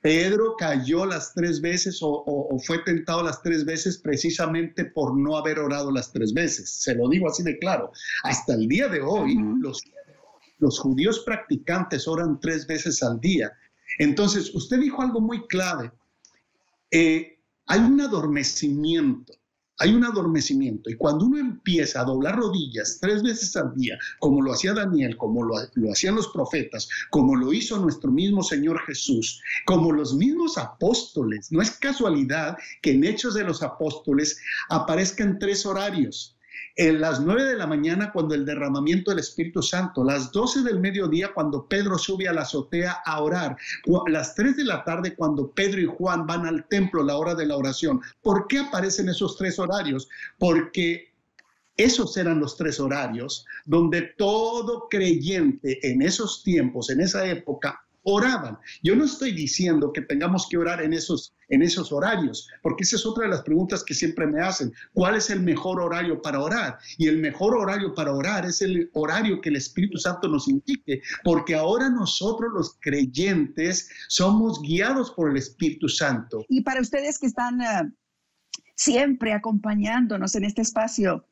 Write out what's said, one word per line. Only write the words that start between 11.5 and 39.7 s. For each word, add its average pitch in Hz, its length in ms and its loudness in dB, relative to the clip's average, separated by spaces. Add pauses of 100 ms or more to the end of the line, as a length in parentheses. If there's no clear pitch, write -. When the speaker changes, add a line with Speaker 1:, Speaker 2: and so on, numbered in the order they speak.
Speaker 1:
oran 160 320 0
tres 160 260 -2
veces - 380 -4
al 117 160 0
día. 143 320 2 (460)
Entonces, 185 580 2
usted 247 240 0
dijo 269 220 0
algo 240 180 0
muy 220 280 0
clave. 175 440 -2 (1000)
Eh, 165 480 4 (280)
hay 185 140 4
un 262 200 8
adormecimiento. 151 1300 0 (480)
Hay 196 120 6
un 240 100 6
adormecimiento. 147 840 0
Y 113 60 -6
cuando 151 300 2
uno 269 120 4
empieza 175 640 -2
a - 20 0
doblar 135 340 0
rodillas 160 640 -2
tres 208 240 0
veces 226 320 -2
al 135 200 -2
día, 127 220 -2 (220)
como 139 220 4
lo 135 100 2
hacía 190 220 0
Daniel, 170 420 0
como 113 260 -2
lo, 113 140 0 (200)
lo 110 180 2
hacían 190 220 2
los - 120 0
profetas, 131 600 -4 (200)
como 135 280 4
lo 127 160 2
hizo 214 260 -2
nuestro 147 320 0
mismo 185 320 4
Señor 160 420 0
Jesús, 127 560 -2 (240)
como 165 280 4
los 143 220 0
mismos 302 420 2
apóstoles, 131 960 -2
no 160 80 4
es 220 100 0
casualidad 160 840 -2 (240)
que 156 100 2
en 135 140 6
Hechos 214 300 0
de 208 100 0
los 165 180 -2
Apóstoles 147 800 -2 (260)
aparezcan 180 720 0
tres 196 260 -2
horarios. 190 720 -4 (400)
En 160 260 4
las 156 180 0
nueve 190 240 2
de 262 140 0
la 175 100 -4
mañana, 160 460 0
cuando 156 220 0
el 143 100 0
derramamiento 147 640 0
del 175 80 0
Espíritu 165 420 -4
Santo, 180 400 -2